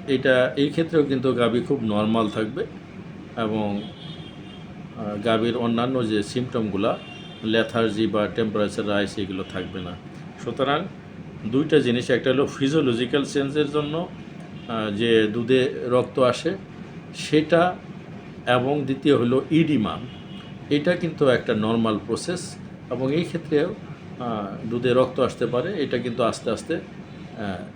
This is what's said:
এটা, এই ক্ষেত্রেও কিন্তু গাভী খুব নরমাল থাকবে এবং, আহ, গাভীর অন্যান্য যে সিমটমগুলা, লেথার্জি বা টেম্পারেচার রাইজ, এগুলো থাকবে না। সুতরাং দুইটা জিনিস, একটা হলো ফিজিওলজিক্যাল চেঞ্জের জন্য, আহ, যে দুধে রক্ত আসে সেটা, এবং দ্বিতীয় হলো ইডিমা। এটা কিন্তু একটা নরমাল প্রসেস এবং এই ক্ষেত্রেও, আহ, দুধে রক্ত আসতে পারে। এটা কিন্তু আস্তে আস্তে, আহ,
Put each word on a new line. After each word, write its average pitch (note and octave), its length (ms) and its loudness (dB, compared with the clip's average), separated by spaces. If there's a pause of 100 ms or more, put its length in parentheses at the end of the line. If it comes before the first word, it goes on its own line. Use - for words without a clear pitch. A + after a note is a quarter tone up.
এটা, B2+ 480 4
এই C#3+ 120 2
ক্ষেত্রেও D#3+ 340 2
কিন্তু C3+ 300 2
গাভী A#2+ 280 4
খুব C3+ 220 0
নরমাল G#2+ 460 2
থাকবে A2 380 -2 (680)
এবং, G#2+ 460 -2 (1120)
আহ, G#2 280 -6
গাভীর A2+ 320 2
অন্যান্য A#2 520 0
যে G#2+ 140 2
সিমটমগুলা, A2+ 760 0 (460)
লেথার্জি A2 640 2
বা G#2 200 2
টেম্পারেচার G#2 640 0
রাইজ, G2+ 280 0
এগুলো F#2+ 360 -4
থাকবে F#2 280 -6
না। F2+ 100 -8 (540)
সুতরাং C#3 400 0 (640)
দুইটা D3 320 4
জিনিস, A#2+ 320 2
একটা B2+ 200 4
হলো C3 160 4
ফিজিওলজিক্যাল C3+ 800 2
চেঞ্জের C#3+ 460 0
জন্য, D3+ 380 -2 (600)
আহ, A2 260 -2
যে A2 320 6
দুধে A#2+ 480 2 (120)
রক্ত B2 320 2
আসে C#3 380 4 (580)
সেটা, E3 640 4 (680)
এবং B2+ 380 2
দ্বিতীয় C3+ 320 4
হলো A#2+ 340 2
ইডিমা। C#3 480 4 (720)
এটা C#3+ 260 2
কিন্তু D3+ 320 2
একটা A#2+ 260 4
নরমাল A2 520 2
প্রসেস - 500 -4 (340)
এবং C3 240 -2
এই E3+ 100 2
ক্ষেত্রেও, E3+ 500 0 (440)
আহ, A2 500 -6
দুধে A#2+ 260 2
রক্ত B2+ 260 4
আসতে A#2+ 260 0
পারে। C#3+ 360 -2
এটা B2+ 160 0
কিন্তু A#2+ 240 -2
আস্তে A2+ 280 0
আস্তে, A2 240 -4
আহ, - 840 -10 (200)